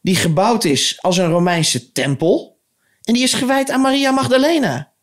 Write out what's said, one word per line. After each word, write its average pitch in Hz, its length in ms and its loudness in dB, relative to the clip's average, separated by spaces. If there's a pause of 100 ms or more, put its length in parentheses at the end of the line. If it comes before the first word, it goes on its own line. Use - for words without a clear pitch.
die 175 160 0
gebouwd 202 480 0
is - 380 -2
als 180 140 0
een 180 140 0
Romeinse 170 600 -2
tempel. 143 640 -2 (480)
En 226 120 -2
die 247 80 2
is 254 120 0
gewijd 269 360 -2
aan 262 100 0
Maria 269 300 2
Magdalena. 262 840 0 (100)